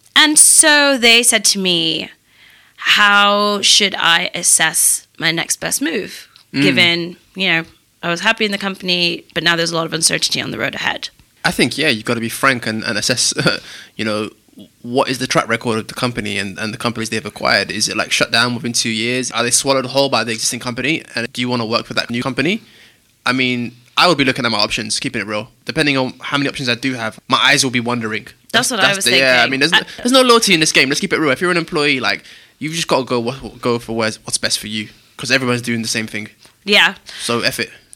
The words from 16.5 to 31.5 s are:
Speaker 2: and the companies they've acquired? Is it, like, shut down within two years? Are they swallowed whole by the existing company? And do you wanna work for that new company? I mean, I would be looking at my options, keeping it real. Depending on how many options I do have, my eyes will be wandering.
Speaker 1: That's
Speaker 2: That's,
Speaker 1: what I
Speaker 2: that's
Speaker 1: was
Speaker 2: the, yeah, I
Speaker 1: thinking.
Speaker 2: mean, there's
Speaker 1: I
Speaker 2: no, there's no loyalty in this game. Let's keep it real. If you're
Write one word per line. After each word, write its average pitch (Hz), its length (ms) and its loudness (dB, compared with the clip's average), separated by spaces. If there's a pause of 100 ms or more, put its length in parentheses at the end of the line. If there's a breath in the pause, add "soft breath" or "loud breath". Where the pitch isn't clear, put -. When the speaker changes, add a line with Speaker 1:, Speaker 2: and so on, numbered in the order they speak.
Speaker 2:
and 107 140 -6
the 117 40 -10
companies 113 320 -4
they've 110 160 -4
acquired? 104 460 2
Is 104 160 -2
it, 95 100 -6
like, 85 140 -2
shut - 200 0
down 120 220 2
within 120 200 -4
two - 180 -2
years? 120 400 -2
Are 113 100 -2
they 120 80 0
swallowed 135 380 2
whole 139 220 2
by 113 140 2
the 117 100 -4
existing 113 260 -4
company? 127 440 -4 (120)
And 117 180 -4
do 123 80 -6
you 123 80 -2
wanna 120 160 -2
work 110 220 -2
for 120 80 -12
that - 160 -2
new 120 100 -2
company? 139 400 -2 (640 soft breath)
I 123 60 2
mean, 123 440 -2 (220)
I 165 100 6
would 160 120 4
be 143 60 2
looking 127 200 0
at 117 60 0
my 104 80 0
options, 110 400 -2
keeping 113 220 -4
it 98 60 -6
real. 107 220 -6 (160)
Depending 143 320 0
on 131 220 0
how - 180 -4
many 139 120 0
options 135 200 -6
I 120 60 0
do 131 180 -4
have, 113 340 -8
my 123 100 2
eyes 139 260 4
will 131 80 0
be 123 80 0
wandering. 113 460 -4 (260)
Speaker 1:
That's 247 180 0
Speaker 2:
That's, - 20 -4
Speaker 1:
what 220 100 -2
I - 60 4
Speaker 2:
that's 202 100 2
Speaker 1:
was 196 80 -4
Speaker 2:
the, 123 120 4
yeah, - 0 -
I 131 180 4 (100)
Speaker 1:
thinking. 123 60 -2
Speaker 2:
mean, 135 100 0
there's 165 120 4
Speaker 1:
I 220 60 4
Speaker 2:
no, - 60 -2 (120)
there's 247 140 0
no 262 100 8
loyalty 233 320 6
in 160 60 4
this 156 120 2
game. 135 180 4
Let's - 120 0
keep 202 120 -2
it - 60 0
real. 151 120 2
If 127 100 -2
you're 180 100 2